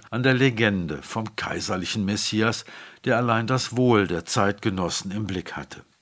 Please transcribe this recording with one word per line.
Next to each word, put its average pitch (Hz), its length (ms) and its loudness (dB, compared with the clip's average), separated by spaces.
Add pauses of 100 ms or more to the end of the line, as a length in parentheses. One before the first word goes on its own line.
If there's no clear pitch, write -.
(120)
an 120 100 -4
der 131 140 4
Legende 104 640 2
vom - 340 -8
kaiserlichen 92 720 -4
Messias, 107 600 0 (400)
der 117 120 2
allein 117 300 2
das 127 280 -2
Wohl 120 300 6
der 82 180 -2
Zeitgenossen 98 840 0
im 107 160 -4
Blick 92 280 -6
hatte. - 280 -12 (200)